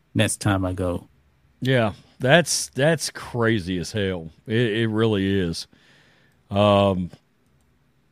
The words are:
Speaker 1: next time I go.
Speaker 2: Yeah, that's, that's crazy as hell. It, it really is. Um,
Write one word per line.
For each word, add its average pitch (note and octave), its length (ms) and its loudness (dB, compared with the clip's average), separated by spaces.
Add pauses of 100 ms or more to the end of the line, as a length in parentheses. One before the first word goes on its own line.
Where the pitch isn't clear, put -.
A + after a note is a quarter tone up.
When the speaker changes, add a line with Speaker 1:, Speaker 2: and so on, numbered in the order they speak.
(140)
Speaker 1:
next G#2+ 260 0
time F#2+ 240 0
I F2+ 100 -4
go. F2+ 340 -6 (520)
Speaker 2:
Yeah, B2 340 0 (260)
that's, C#3+ 500 2
that's D3 400 -2
crazy A2 680 -2
as D#2 120 -8
hell. F#2 380 -4 (160)
It, A2 100 -4 (280)
it A2+ 60 0
really G#2+ 380 2 (120)
is. E2+ 280 -4 (840)
Um, G2+ 580 4 (1040)